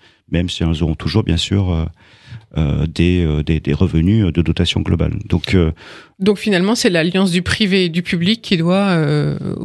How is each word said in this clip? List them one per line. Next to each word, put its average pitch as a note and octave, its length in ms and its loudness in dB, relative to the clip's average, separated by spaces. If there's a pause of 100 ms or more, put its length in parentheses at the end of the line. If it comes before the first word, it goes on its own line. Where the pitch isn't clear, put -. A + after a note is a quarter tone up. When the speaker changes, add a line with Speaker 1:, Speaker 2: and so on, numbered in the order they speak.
(300)
Speaker 1:
même F2 200 -2
si - 140 -6
elles E2 200 0
auront D#2+ 120 -2
toujours, F#2+ 280 -2
bien E2+ 140 0
sûr, G2 340 0
euh, E2 140 0 (720)
euh, D2 300 0
des, F2 380 2
euh, D2+ 160 0
des, D#2+ 180 0
des C#2+ 140 -2
revenus F#2 520 2
de E2+ 160 0
dotation E2 400 0
globale. E2 320 0 (140)
Donc, - 260 -2
euh, E2+ 180 4 (480)
Speaker 2:
Donc G3 180 2
finalement, G3+ 380 0
c'est A#3 140 0
l'alliance F3 420 2
du F3 100 0
privé F#3+ 440 0
et F3 40 -2
du E3+ 140 -2
public F#3+ 380 -2
qui - 160 0
doit, F#3 320 2
euh, D3+ 480 0 (280)